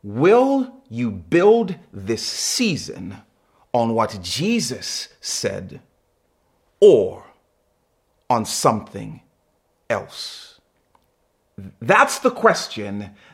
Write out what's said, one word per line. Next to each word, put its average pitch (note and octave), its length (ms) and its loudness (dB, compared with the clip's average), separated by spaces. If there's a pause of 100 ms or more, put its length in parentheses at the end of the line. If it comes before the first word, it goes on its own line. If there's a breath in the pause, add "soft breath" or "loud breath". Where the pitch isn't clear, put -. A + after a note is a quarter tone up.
Will A#3 880 2
you A#2 220 -4
build F3+ 640 4 (160)
this G2+ 340 -6
season - 920 -4 (560)
on A#2 200 2
what A2 280 0
Jesus C3+ 880 -4 (100)
said - 640 -8 (960)
or A#2+ 460 4 (1040)
on A2+ 160 0
something G#2+ 760 -4 (680)
else? - 720 -8 (1200)
That's G#3 380 4
the C4 100 2
question G#2 840 -2 (180 soft breath)